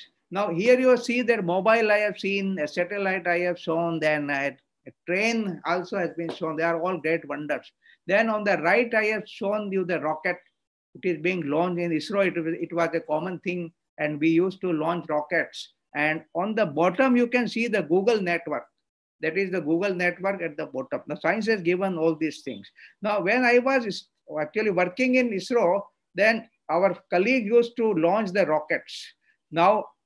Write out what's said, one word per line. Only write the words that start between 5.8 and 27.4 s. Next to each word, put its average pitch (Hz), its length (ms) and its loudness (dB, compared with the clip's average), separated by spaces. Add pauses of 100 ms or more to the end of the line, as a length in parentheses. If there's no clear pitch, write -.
has 170 180 -2
been 165 160 -6
shown. 160 240 -6
They 156 60 -2
are 170 180 0
all 180 160 -2
great 156 320 -2
wonders. 147 420 -6 (360)
Then 220 240 2
on 214 120 -2
the 202 160 2
right, 214 360 2
I 214 120 2
have 214 220 -4
shown 208 420 -4
you 190 140 0
the 170 160 -2
rocket. 156 380 -2 (560)
It 185 140 -6
is 156 140 -4
being 170 260 -2
launched 170 320 0
in 170 120 -2
isro. 185 340 0
It 170 160 -2
was, 160 180 -4
it 165 120 -8
was 165 220 0
a 165 60 -2
common 160 400 -4
thing, 175 320 -6 (260)
and 151 200 -4
we 160 120 2
used 185 320 2
to 180 100 -2
launch 160 360 -2
rockets. 151 680 -4 (200)
And 156 300 -2 (100)
on 196 200 -2
the 214 120 2
bottom, 180 500 2
you 240 120 4
can 247 180 0
see 233 220 -2
the 202 140 0
Google 190 380 2
network. 170 460 -4 (540)
That 160 160 -2
is 190 160 -2
the 185 80 -2
Google 170 340 0
network 180 480 -2
at 160 140 -8
the 156 100 -6
bottom. 131 400 -8
Now, 147 100 -8
science 196 300 -2
has 220 140 0
given 180 360 0
all 160 200 2
these 156 240 -4
things. 101 280 -12 (340)
Now, 208 200 -2
when 233 220 2
I 240 140 6
was 254 260 2
is-, - 240 -8 (320)
actually 208 300 -2
working 180 460 2
in 247 140 2
isro, 196 520 2 (320)
then 220 340 2 (220)
our 180 260 2 (140)
colleague 220 340 2